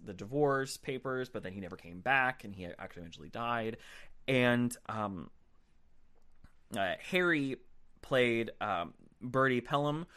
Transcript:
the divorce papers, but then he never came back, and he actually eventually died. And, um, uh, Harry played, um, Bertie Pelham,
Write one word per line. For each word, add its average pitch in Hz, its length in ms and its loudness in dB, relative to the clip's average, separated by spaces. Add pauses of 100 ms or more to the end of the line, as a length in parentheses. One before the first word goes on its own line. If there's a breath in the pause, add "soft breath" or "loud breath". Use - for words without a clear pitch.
the 104 100 -8
divorce 135 600 2
papers, 127 520 -4
but 101 140 -8
then 92 100 -8
he 101 80 -8
never 90 140 -8
came 87 240 -12
back, 127 460 4
and 101 100 -10
he 95 120 -8
actually 87 340 -10
eventually 82 300 -14
died. 117 480 -2 (500 loud breath)
And, 123 480 4 (120)
um, 101 420 -4 (1500)
uh, 95 180 0 (160)
Harry 160 460 2 (460)
played, 117 580 2
um, 90 340 -2 (300)
Bertie 127 360 2
Pelham, 147 460 0 (100)